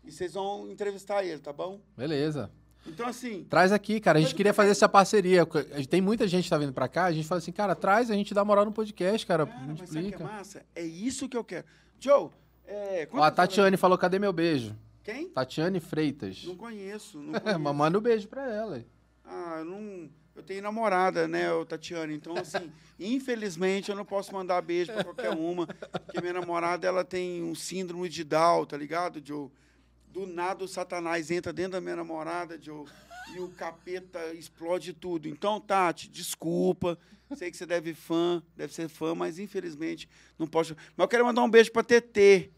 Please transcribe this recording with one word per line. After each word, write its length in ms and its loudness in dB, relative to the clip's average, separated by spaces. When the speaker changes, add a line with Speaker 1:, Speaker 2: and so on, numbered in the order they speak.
Speaker 1:
E 80 -20
vocês 220 -8
vão 360 -6
entrevistar 540 -4
ele, 160 -6
tá 120 -12
bom? 280 -8
Speaker 2:
Beleza. 540 -2
Speaker 1:
Então, 220 -10
assim, 420 -10
Speaker 2:
Traz 220 6
aqui, 280 0
cara. 180 6
A 20 8
gente 100 4
Speaker 1:
mas 60 -8
Speaker 2:
queria 140 4
Speaker 1:
eu 40 2
Speaker 2:
fazer 160 6
essa 180 6
parceria. 560 6
Tem 100 4
muita 280 2
gente 160 2
que 60 -6
tá 60 4
vindo 160 0
pra 160 -2
cá. 180 0
A 60 2
gente 140 -2
fala 140 -2
assim, 100 -10
"Cara, 240 0
traz, 380 2
a 20 2
gente 180 -2
dá 120 2
moral 200 6
no 80 -2
podcast, 540 -2
cara. 180 2
Speaker 1:
Cara, 140 -8
Speaker 2:
A 80 -10
gente 140 -8
Speaker 1:
mas 100 -16
sabe 80 -6
o 40 -4
que 40 -4
é 100 -6
Speaker 2:
explica." 160 -10
Speaker 1:
massa? 300 -16
É 120 -8
isso 440 -6
que 80 -8
eu 60 -4
quero. 220 -10
Joe, 320 4
é, 360 -6
Speaker 2:
Ó, 20 -4
a 60 -6
Speaker 1:
quantas 160 -6
horas 100 6
Speaker 2:
Tatiane 420 6
falou, 220 4
"Cadê 220 0
meu 120 2
beijo?" 440 0
Speaker 1:
Quem? 280 -10
Speaker 2:
Tatiane 500 -2
Freitas. 640 -4
Speaker 1:
Não 100 -10
conheço, 640 -14
Speaker 2:
<laughs> 20 -14
Speaker 1:
não 200 -6
conheço. 180 -2
Speaker 2:
Manda 400 2
um 20 2
beijo 280 0
pra 200 -8
ela, 300 -6
hein? 80 -14
Speaker 1:
Ah, 340 -12
eu 60 -10
não, 440 -12
eu 80 -18
tenho 180 -10
namorada, 640 2
né, 260 0
ô, 140 -2
Tatiane? 480 -8
Então, 220 -10
assim, 340 -6
<laughs> 120 -20
infelizmente, 720 -2
eu 60 -4
não 80 -8
posso 280 -6
mandar 300 0
beijo 300 -2
pra 100 -4
qualquer 280 -4
uma, 360 -2
porque 540 -8
minha 140 -4
namorada, 520 -2
ela 180 0
tem 380 -6
um 120 -6
síndrome 540 -8
de 140 -8
Down, 420 4
tá 120 -10
ligado, 480 -6
Joe? 240 -10
Do 140 -8
nada 380 -6
o 40 -10
Satanás 600 -4
entra 220 -4
dentro 200 -6
da 80 -4
minha 160 -8
namorada, 640 -8
Joe, 260 -14
e 60 -14
o 80 -10
capeta 840 -10
explode 640 -6
tudo. 340 -6
Então, 320 -2
Tati, 480 0
desculpa, 880 -2
sei 160 -10
que 60 -18
você 100 -10
deve 260 -2
fã, 500 0
deve 160 -8
ser 160 -8
fã, 260 -4
mas 240 -6
infelizmente 720 -8
não 80 -2
posso. 280 0
Mas 80 4
eu 40 2
quero 160 6
mandar 180 4
um 80 4
beijo 200 10
pra 120 2
T 180 6
T. 580 6